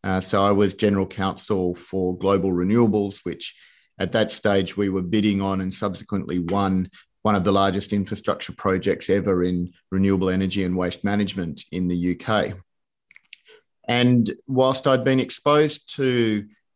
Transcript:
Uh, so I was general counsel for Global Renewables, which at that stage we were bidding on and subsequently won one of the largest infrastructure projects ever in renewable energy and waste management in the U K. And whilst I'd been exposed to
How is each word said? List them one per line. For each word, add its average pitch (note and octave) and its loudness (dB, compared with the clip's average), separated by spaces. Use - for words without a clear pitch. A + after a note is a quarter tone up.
Uh, F#2+ 0
so G2 2
I G2+ 4
was G2+ 4
general G2 0
counsel F#2+ -4
for F2+ -4
Global F#2+ 0
Renewables, G2+ 0
which - -10
at F#2+ -4
that A2+ 2
stage G2 0
we G2+ 0
were F#2+ -2
bidding G2+ 0
on G2 -2
and F#2+ -4
subsequently F#2+ -4
won F#2+ 0
one G#2+ 2
of F#2+ 2
the G2 2
largest G2 2
infrastructure G2+ -4
projects F#2+ -2
ever F#2+ 2
in F2+ -2
renewable F#2+ 2
energy F#2+ 0
and F2+ -2
waste F2+ -2
management F#2+ -4
in F2+ -2
the F2+ 0
U F2 0
K. G2+ -2
And A#2+ 2
whilst C3 0
I'd C3 4
been C3 2
exposed D3 0
to A#2 0